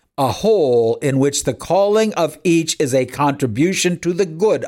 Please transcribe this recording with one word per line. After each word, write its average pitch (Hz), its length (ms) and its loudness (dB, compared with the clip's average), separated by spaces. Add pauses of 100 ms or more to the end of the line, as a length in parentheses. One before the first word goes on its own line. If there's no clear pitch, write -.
(180)
a 131 140 0
whole 123 640 2
in 135 240 0
which 139 240 0
the 135 100 -2
calling 208 600 0
of 156 280 -2
each 165 380 0
is 131 120 -2
a 131 140 2
contribution 147 960 -2
to 175 120 -2
the 185 140 -2
good 160 420 -2